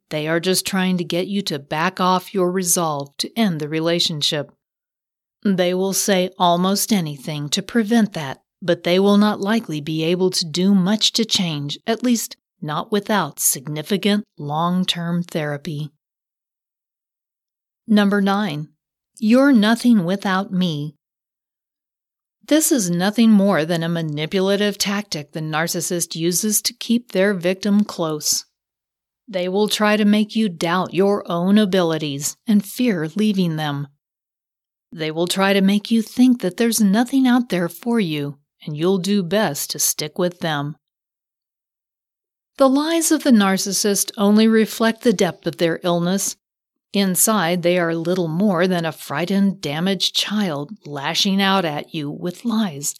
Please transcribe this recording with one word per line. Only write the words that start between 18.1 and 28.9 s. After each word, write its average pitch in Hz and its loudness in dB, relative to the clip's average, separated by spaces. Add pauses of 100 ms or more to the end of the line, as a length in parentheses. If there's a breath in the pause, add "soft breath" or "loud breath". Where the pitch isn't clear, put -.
nine, 196 -2 (460)
"You're 254 6
nothing 226 4
without 196 -2
me." 160 -2 (1500)
This 311 2
is 208 0
nothing 208 2
more 190 4
than 170 0
a 165 -2
manipulative 185 -2
tactic 196 -6
the 165 -8
narcissist 165 -4
uses 175 -2
to - -4
keep - -2
their 196 2
victim 190 0
close. 156 -4 (800)